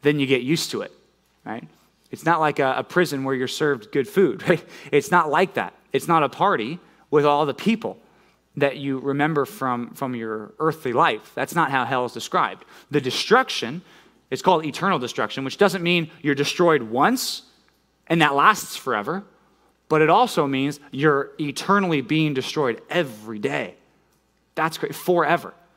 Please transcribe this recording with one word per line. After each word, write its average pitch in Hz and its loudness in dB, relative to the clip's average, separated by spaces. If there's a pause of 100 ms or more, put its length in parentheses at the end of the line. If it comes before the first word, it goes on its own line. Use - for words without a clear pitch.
then 147 2
you 135 0
get 127 2
used 156 -2
to 104 -6
it, - -12 (540)
right? 110 -10 (440)
It's 135 -8
not 165 2
like 151 0
a, 135 2
a 123 -4
prison 147 -2
where 135 -2
you're 127 -4
served 143 -2
good 135 0
food, 151 2
<laughs> - -6
right? 165 2 (300)
It's 143 2
not 170 4
like 175 2
that. 95 -4 (220)
It's 139 -2
not 165 4
a 139 2
party 160 0 (320)
with 147 4
all 147 4
the 139 -4
people 220 -2 (580)
that 139 0
you 139 -4
remember 143 0
from, 123 -6
from 127 -6
your 110 -8
earthly 156 -2
life. 127 0
That's - -6
not 160 0
how 135 0
hell 127 -2
is 120 -8
described. 113 -4 (260)
The 143 0
destruction, 160 0 (480)
it's 131 -6
called 165 2
eternal 165 -2
destruction, 123 -4
which 131 -8
doesn't 190 2
mean 170 0 (120)
you're 143 2
destroyed 143 2
once 135 0 (680)
and 165 2
that 147 4
lasts 170 2
forever, 131 -4 (640)
but 156 4
it 156 6
also 190 4
means 139 -2 (100)
you're 139 0 (100)
eternally 165 0
being 151 0
destroyed 131 -2
every 117 -4
day. 135 -4 (800)
That's 160 -2
great, 160 -6
forever. 165 0 (220)